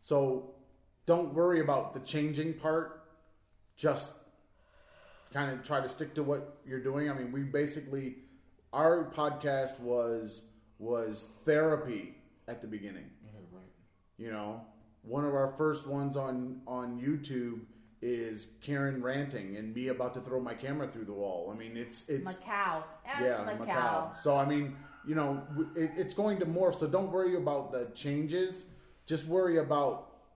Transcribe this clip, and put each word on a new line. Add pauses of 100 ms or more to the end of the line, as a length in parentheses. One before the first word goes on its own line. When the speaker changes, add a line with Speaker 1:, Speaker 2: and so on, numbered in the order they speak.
Speaker 1:
So (520)
don't
worry
about
the
changing
part. (720)
Just (1200)
kinda
try
to
stick
to
what
you're
doing.
I
mean,
we
basically, (560)
our
podcast
was, (360)
was (180)
therapy (340)
at
the
beginning. (140)
Speaker 2:
Yeah, (120)
right. (540)
Speaker 1:
You
know, (400)
one
of
our
first
ones
on,
on
YouTube (420)
is (120)
Karen
ranting
and
me
about
to
throw
my
camera
through
the
wall.
I
mean,
it's,
it's
Speaker 3:
Macau. (220)
That's
Speaker 1:
yeah, (140)
Speaker 3:
Macau.
Speaker 1:
Macau.
So,
I
mean, (300)
you
know,
w-,
it,
it's
going
to
morph.
So
don't
worry
about
the
changes. (420)
Just
worry
about (260)